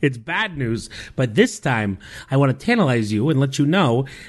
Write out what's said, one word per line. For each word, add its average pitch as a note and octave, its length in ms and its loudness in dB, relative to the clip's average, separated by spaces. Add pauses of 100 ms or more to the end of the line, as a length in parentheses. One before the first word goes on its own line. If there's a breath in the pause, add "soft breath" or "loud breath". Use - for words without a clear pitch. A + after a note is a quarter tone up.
it's C3+ 160 0
bad F3 400 -6
news. A2+ 320 -4 (260 loud breath)
But B2 200 -2
this G#3+ 260 2
time, G#2+ 380 -2 (320 loud breath)
I C3+ 80 2
want C3+ 200 2
to - 80 -18
tantalize B2+ 460 2
you G#2+ 160 2
and D3+ 100 2
let C#3 200 0
you D3 80 2
know C#3 400 2 (220 loud breath)